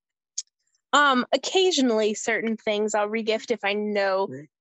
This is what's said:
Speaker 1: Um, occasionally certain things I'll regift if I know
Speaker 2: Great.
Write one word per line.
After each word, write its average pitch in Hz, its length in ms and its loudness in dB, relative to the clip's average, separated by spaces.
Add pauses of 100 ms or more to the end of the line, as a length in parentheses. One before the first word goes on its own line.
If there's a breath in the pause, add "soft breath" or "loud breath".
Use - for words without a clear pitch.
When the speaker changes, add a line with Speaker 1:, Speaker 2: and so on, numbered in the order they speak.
(920)
Speaker 1:
Um, 269 400 4
occasionally 262 800 2
certain 220 420 -2
things 208 380 -2
I'll 208 160 0
regift 220 420 -2
if 220 120 -4
I 202 100 0
know 196 540 0
Speaker 2:
Great. 139 220 -14 (120)